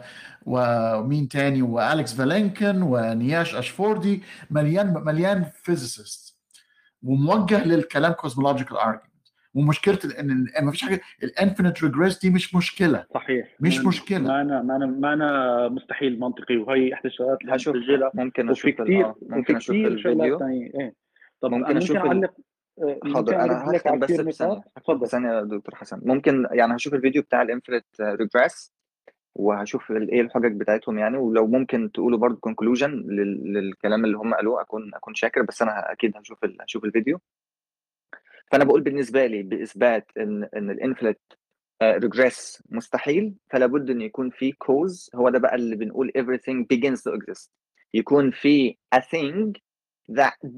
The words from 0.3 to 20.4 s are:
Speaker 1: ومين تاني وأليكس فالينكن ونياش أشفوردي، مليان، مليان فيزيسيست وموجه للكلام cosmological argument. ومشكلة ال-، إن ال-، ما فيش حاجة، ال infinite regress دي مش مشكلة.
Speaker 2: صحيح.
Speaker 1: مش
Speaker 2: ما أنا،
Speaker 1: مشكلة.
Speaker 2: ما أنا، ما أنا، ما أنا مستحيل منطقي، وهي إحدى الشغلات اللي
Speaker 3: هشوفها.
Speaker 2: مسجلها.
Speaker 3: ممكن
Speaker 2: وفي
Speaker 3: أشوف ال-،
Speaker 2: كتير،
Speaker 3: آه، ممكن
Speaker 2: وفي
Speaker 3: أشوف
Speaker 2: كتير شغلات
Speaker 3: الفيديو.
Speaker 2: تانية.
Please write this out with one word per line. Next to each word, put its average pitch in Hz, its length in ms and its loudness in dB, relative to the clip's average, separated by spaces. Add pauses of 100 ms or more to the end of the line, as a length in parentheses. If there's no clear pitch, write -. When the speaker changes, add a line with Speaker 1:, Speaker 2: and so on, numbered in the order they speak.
Speaker 1:
ومين 120 840 0
تاني 139 340 0
وأليكس 120 520 0
فالينكن 190 680 0
ونياش 123 720 0
أشفوردي، 196 680 -2 (280)
مليان، 160 440 2 (100)
مليان 175 400 0 (100)
فيزيسيست - 760 -6 (720)
وموجه 170 640 2
للكلام 165 480 2
cosmological 135 640 -2
argument. 110 340 -2 (440)
ومشكلة 147 500 2
ال-، 131 120 -8
إن 147 140 -2
ال-، 131 340 0
ما 143 60 2
فيش - 120 -4
حاجة، 190 180 -2 (220)
ال 123 160 -4
infinite 185 380 2 (120)
regress 170 320 2
دي 185 100 2
مش 180 240 0
مشكلة. 170 600 0
Speaker 2:
صحيح. 127 340 -2 (120)
Speaker 1:
مش 175 140 4
Speaker 2:
ما - 60 -2
أنا، - 80 2
Speaker 1:
مشكلة. 185 300 0
Speaker 2:
ما 135 220 0
أنا، 143 220 -2
ما 127 140 0
أنا، 139 100 0
ما 135 260 0
أنا 131 560 2
مستحيل 127 520 -4
منطقي، 123 360 -2
وهي 131 380 2
إحدى - 140 -6
الشغلات 127 340 -2
اللي - 140 -2
Speaker 3:
هشوفها. 131 240 0
Speaker 2:
مسجلها. 139 340 2
Speaker 3:
ممكن 127 360 0
Speaker 2:
وفي - 20 4
Speaker 3:
أشوف - 280 0
ال-، 113 40 -2
Speaker 2:
كتير، 185 220 4
Speaker 3:
آه، 110 160 -4
ممكن - 320 0
Speaker 2:
وفي - 20 -2
Speaker 3:
أشوف 196 200 -2
Speaker 2:
كتير 214 120 2 (100)
شغلات - 80 -2 (100)
Speaker 3:
الفيديو. 156 220 2
Speaker 2:
تانية. 131 320 -4 (100)